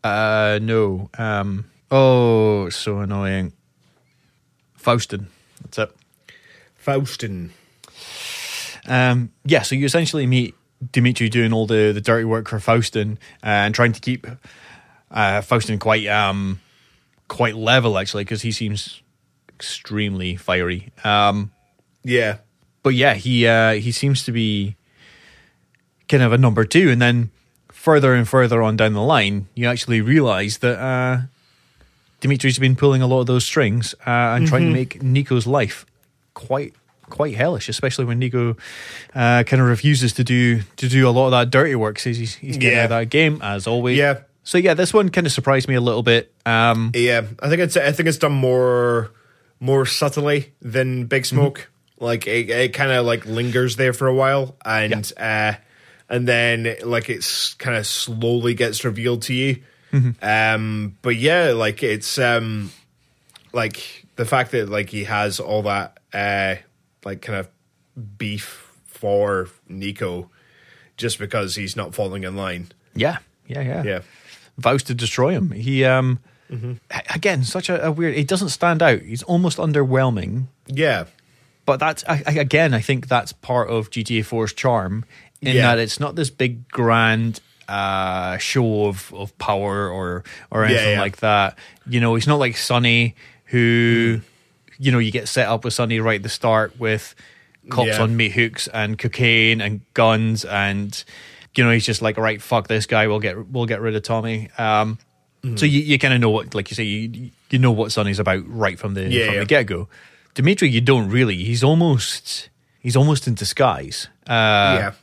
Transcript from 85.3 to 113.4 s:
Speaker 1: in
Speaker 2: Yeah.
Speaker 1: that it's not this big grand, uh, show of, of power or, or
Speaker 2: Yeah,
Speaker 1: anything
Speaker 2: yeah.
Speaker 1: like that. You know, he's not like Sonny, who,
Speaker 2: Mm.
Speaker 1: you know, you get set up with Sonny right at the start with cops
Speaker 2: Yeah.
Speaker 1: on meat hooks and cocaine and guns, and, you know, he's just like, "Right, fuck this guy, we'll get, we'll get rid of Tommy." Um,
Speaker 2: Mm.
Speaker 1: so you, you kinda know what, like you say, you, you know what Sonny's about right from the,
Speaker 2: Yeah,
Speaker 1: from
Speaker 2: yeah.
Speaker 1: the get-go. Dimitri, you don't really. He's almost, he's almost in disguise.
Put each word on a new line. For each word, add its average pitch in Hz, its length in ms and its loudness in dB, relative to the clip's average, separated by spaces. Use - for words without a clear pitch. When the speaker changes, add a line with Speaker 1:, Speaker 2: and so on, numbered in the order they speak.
Speaker 1:
in 131 140 0
Speaker 2:
Yeah. 120 200 4
Speaker 1:
that 113 40 0
it's 113 200 -4
not 147 160 -6
this 151 140 -4
big 120 400 -4
grand, 113 720 0
uh, 95 680 -4
show 110 480 0
of, 98 280 -6
of 98 260 -14
power 101 500 -2
or, 90 340 -8
or 110 140 0
Speaker 2:
Yeah, 107 60 4
Speaker 1:
anything 107 240 2
Speaker 2:
yeah. 98 60 0
Speaker 1:
like 101 160 -4
that. 104 400 0
You 123 140 0
know, 117 140 2
he's 113 120 0
not 147 120 4
like 123 180 -2
Sonny, 117 580 2
who, 117 720 2
Speaker 2:
Mm. 110 40 -6
Speaker 1:
you 135 140 0
know, 123 80 4
you 110 120 0
get 107 180 -6
set 123 180 0
up 113 160 -2
with 120 100 -4
Sonny 113 280 -2
right 110 160 0
at 98 60 -6
the 107 60 -8
start 110 500 0
with 110 360 -4
cops 127 180 0
Speaker 2:
Yeah. 107 160 0
Speaker 1:
on 113 140 0
meat 107 160 0
hooks 113 340 -2
and 107 320 -6
cocaine 113 600 2
and 101 200 -6
guns, 110 520 2
and, 101 560 -4
you 127 80 2
know, 117 80 4
he's 117 140 2
just 110 160 -2
like, 110 160 -2
"Right, 110 240 -2
fuck 110 260 -2
this 110 180 -2
guy, 110 220 2
we'll 107 140 0
get, 101 280 -6
we'll 123 180 -4
get 110 140 -4
rid 110 140 -2
of 104 80 -4
Tommy." 113 540 -4
Um, 110 420 0
Speaker 2:
Mm. 113 140 -6
Speaker 1:
so 151 60 2
you, 143 160 4
you 147 160 2
kinda 135 220 2
know 113 100 4
what, 107 260 -2
like 98 160 -4
you - 40 -10
say, 113 80 -6
you, 113 460 -8
you 127 100 2
know 127 120 6
what 107 200 0
Sonny's 101 280 0
about 95 280 0
right 104 320 -2
from 101 140 -6
the, 98 160 -4
Speaker 2:
Yeah, 117 160 2
Speaker 1:
from 107 80 -2
Speaker 2:
yeah. 101 80 -2
Speaker 1:
the 101 40 -2
get-go. 104 440 0
Dimitri, 165 340 2
you 113 100 2
don't 120 300 2
really. 104 340 2
He's 117 220 -2
almost, 156 800 0
he's 120 160 -2
almost 143 320 4
in 120 80 0
disguise. 95 720 -2